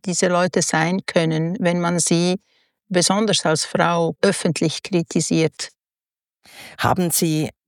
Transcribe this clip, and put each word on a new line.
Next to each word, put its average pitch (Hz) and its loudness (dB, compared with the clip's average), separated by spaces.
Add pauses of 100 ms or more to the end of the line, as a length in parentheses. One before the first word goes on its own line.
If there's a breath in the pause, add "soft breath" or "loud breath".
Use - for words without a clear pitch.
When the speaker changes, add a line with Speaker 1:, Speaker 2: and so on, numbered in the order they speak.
Speaker 1:
diese 180 0
Leute 180 2
sein 170 0
können, 165 0
wenn 175 2
man 175 0
sie 175 2 (500)
besonders 196 2
als 160 0
Frau 170 0
öffentlich 165 0
kritisiert. 165 -2 (1080 loud breath)
Speaker 2:
Haben 175 0
Sie 156 0 (180)